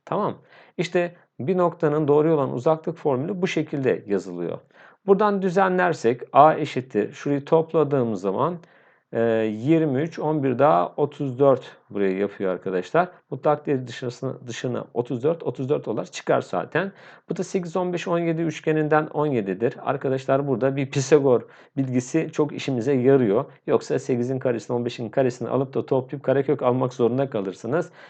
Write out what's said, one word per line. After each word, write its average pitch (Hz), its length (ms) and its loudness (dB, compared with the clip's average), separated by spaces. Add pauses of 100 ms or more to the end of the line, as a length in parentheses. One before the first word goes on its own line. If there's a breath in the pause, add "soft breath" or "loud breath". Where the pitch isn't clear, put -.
Tamam. 160 300 -4 (420 soft breath)
İşte 175 380 -2 (240 soft breath)
bir 165 180 -2
noktanın 160 500 0
doğru 151 260 4
olan 139 200 0
uzaklık 160 440 -2
formülü 156 440 -2
bu 185 60 0
şekilde 139 600 -2
yazılıyor. 90 500 -4 (480 loud breath)
Buradan 202 360 2
düzenlersek 180 800 0 (120)
a 156 200 8
eşittir. 127 600 -4
Şurayı 143 320 -4
topladığımız 143 760 2
zaman, 110 360 -2 (540 soft breath)
e, 117 100 -2 (360)
yirmi 143 440 2
üç, 165 180 -6
on 156 240 -2
bir 127 160 0
daha 165 380 4
otuz 143 420 -4
dört 135 380 4 (120)
buraya 98 280 0
yapıyor 98 340 -2
arkadaşlar. 92 580 -2 (200 loud breath)
Mutlak 147 360 -2
değeri 131 220 -2
dışarısına, 127 600 -10
dışına 117 460 -6
otuz 120 300 -4
dört, 165 200 0
otuz 131 260 -4
dört 143 180 -2
olarak 165 260 -6
çıkar 131 280 0
zaten. 165 500 -4 (380 loud breath)
Bu 175 80 -4
da 190 60 -4
sekiz, 175 340 -6
on 180 160 -2
beş, 175 140 -6
on 170 120 0
yedi 165 220 -2
üçgeninden 156 640 0
on 151 200 -2
yedidir. 113 540 0
Arkadaşlar 135 640 0
burada 135 280 0
bir 139 160 -4
Pisagor 135 500 4 (360 loud breath)
bilgisi 135 560 -2
çok 151 200 -2
işimize 131 400 -2
yarıyor. 127 520 4 (220 loud breath)
Yoksa 139 320 0
sekizin 127 400 -2
karesini, 123 380 -2
on 120 80 -4
beşin 117 240 -8
karesini 117 400 -2
alıp 135 240 -2
da 113 120 -2
toplayıp 135 380 -2
karekök 135 400 0
almak 127 300 0
zorunda 123 360 0
kalırsınız. 113 640 -4 (180 loud breath)